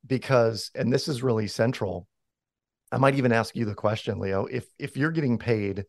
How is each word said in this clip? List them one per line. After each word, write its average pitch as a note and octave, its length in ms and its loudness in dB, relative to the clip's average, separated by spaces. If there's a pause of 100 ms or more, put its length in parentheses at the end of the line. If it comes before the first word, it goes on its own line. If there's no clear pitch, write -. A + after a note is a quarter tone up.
because, A#2 680 2
and - 160 0
this C3+ 160 0
is C3 160 -4
really A2 240 0
central, G2 600 -2 (840)
I A#2+ 60 -2
might C3+ 180 4
even B2+ 160 2
ask A2+ 240 2
you A#2 100 -2
the G2+ 100 -4
question, G#2+ 440 -2
Leo, G2 260 0
if, B2 200 -8 (120)
if C3+ 200 -10
you're D3+ 140 0
getting C#3+ 260 0
paid G2+ 520 -2